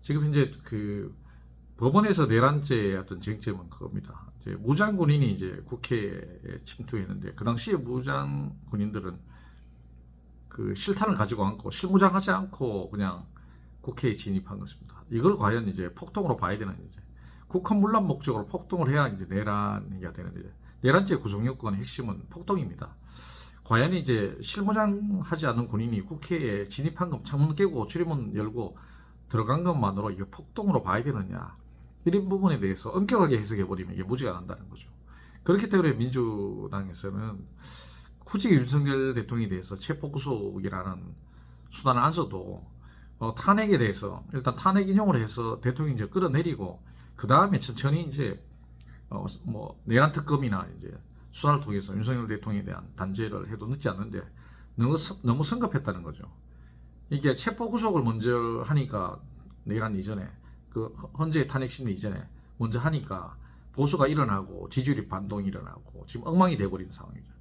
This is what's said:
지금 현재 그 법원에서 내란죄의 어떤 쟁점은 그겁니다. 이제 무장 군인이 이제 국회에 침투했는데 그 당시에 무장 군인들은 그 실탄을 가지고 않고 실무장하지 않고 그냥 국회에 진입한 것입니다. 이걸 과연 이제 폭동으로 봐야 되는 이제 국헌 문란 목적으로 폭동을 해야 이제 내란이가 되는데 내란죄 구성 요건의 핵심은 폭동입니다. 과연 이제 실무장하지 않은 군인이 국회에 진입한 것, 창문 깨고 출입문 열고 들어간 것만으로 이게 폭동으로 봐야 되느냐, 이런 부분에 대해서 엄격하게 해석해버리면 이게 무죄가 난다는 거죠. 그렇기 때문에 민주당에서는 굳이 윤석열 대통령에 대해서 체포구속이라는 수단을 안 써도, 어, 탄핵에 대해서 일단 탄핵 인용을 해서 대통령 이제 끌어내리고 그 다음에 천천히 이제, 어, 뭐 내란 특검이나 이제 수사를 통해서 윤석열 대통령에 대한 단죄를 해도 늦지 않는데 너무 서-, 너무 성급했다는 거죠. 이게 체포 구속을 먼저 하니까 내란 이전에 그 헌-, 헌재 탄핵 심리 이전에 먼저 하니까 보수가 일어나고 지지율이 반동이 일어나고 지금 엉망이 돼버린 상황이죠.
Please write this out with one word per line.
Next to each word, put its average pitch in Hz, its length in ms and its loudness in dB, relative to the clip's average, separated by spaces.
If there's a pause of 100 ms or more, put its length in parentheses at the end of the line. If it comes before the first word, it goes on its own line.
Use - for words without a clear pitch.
지금 147 220 0
현재 147 260 4 (120)
그 104 520 -6 (600)
법원에서 165 500 4
내란죄의 117 680 4
어떤 92 240 -8
쟁점은 95 500 -6
그겁니다. - 600 -10 (100)
이제 98 160 -8
무장 165 400 2
군인이 147 360 6
이제 92 320 -6
국회에 92 1000 -6
침투했는데 98 720 -8
그 107 100 -8
당시에 120 320 0
무장 139 800 -4 (140)
군인들은 101 480 -4 (1300)
그 104 260 -4
실탄을 196 400 2
가지고 104 320 2
않고 - 240 -4
실무장하지 190 600 4
않고 127 600 -2
그냥 92 360 -2 (540)
국회에 123 320 0
진입한 98 480 -4
것입니다. - 500 -16
이걸 117 260 4
과연 110 320 2
이제 90 260 -4
폭동으로 175 420 -2
봐야 95 220 -2
되는 98 180 -6 (120)
이제 - 120 -20 (480)
국헌 190 320 2
문란 214 260 4
목적으로 113 400 0
폭동을 170 440 -2
해야 143 180 4
이제 95 180 -6
내란이가 101 840 -2
되는데 90 420 -12 (280)
내란죄 180 340 6
구성 107 300 -2
요건의 110 340 -4
핵심은 110 480 -8
폭동입니다. 170 680 -6 (680)
과연 135 300 4
이제 113 480 2
실무장하지 202 1040 0
않은 117 220 2
군인이 113 340 0
국회에 123 680 -2
진입한 160 420 -2
것, 127 140 -4
창문 147 300 2
깨고 156 320 2
출입문 147 480 -2
열고 107 420 -4 (520)
들어간 117 360 2
것만으로 107 460 2
이게 95 140 -6
폭동으로 - 580 0
봐야 98 200 2
되느냐, 92 540 -6 (480)
이런 190 240 4
부분에 190 300 4
대해서 98 320 -2
엄격하게 190 480 4
해석해버리면 95 560 -2
이게 92 80 -4
무죄가 117 300 -2
난다는 90 360 -10
거죠. - 220 -20 (540)
그렇기 196 240 4
때문에 175 260 6
민주당에서는 101 1500 -4 (800)
굳이 202 260 0
윤석열 135 640 4
대통령에 113 340 0
대해서 95 300 -6
체포구속이라는 98 1400 -6 (560)
수단을 123 320 2
안 156 100 4
써도, 95 540 -4 (520)
어, 110 160 -4
탄핵에 208 440 4
대해서 98 540 0
일단 127 240 -2
탄핵 190 320 4
인용을 196 320 6
해서 113 400 -4
대통령 131 340 0
이제 107 140 -2
끌어내리고 135 720 -2 (320)
그 - 140 -6
다음에 185 320 6
천천히 139 420 0
이제, 135 420 -4 (640)
어, 98 160 -8 (200)
뭐 107 400 -8
내란 131 260 6
특검이나 135 560 0 (100)
이제 92 160 -12 (400)
수사를 147 280 4
통해서 101 360 -4
윤석열 117 320 0
대통령에 104 360 -2
대한 90 300 -8
단죄를 98 560 -4
해도 110 160 -8
늦지 135 220 -2
않는데 95 340 -6 (540)
너무 123 200 4
서-, - 260 -4
너무 123 200 2
성급했다는 147 600 0
거죠. 78 220 -12 (840)
이게 139 240 4
체포 226 340 -2
구속을 208 340 2
먼저 117 640 0
하니까 110 540 0 (440)
내란 107 320 -2
이전에 95 320 -4 (420)
그 113 160 -2
헌-, - 280 -12
헌재 156 320 2
탄핵 131 260 -2
심리 113 220 -4
이전에 95 340 -6 (300)
먼저 117 200 0
하니까 98 580 -4 (360)
보수가 143 340 2
일어나고 98 600 0
지지율이 131 400 0
반동이 98 400 -4
일어나고 92 580 -10
지금 117 200 -10
엉망이 175 300 6
돼버린 92 360 -2
상황이죠. - 480 -16